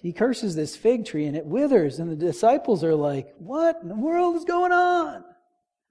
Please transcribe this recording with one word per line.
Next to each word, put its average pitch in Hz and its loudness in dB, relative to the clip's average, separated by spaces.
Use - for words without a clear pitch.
he 175 -6
curses 214 -2
this 151 -4
fig 226 0
tree 151 -4
and 147 -4
it 156 -8
withers, 185 2
and 170 -6
the 160 -6
disciples 180 2
are 160 2
like, 143 -2
"What 320 0
in 170 -10
the 196 -10
world 339 0
is 330 -6
going 349 0
on?" 349 2